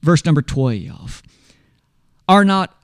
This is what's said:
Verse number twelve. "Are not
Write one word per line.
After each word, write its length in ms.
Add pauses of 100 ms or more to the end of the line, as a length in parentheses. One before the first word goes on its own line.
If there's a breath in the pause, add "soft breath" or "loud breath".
Verse 200
number 200
twelve. 800 (1040 soft breath)
"Are 180
not 380